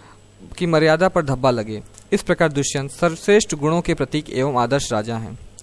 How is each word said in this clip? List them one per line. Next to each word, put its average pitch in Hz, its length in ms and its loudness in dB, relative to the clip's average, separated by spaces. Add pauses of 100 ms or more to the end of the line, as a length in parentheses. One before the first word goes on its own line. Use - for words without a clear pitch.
(580)
की 175 80 -2
मर्यादा 160 420 4
पर 175 160 0
धब्बा 131 260 2
लगे। 107 320 -2 (300)
इस - 100 0
प्रकार 170 300 2
दुष्यंत 139 380 -4
सर्वश्रेष्ठ 175 640 2
गुणों 156 260 0
के 170 140 0
प्रतीक 151 360 -4
एवं 127 320 0
आदर्श 123 300 0
राजा 113 240 -2
हैं। 113 220 -10 (240)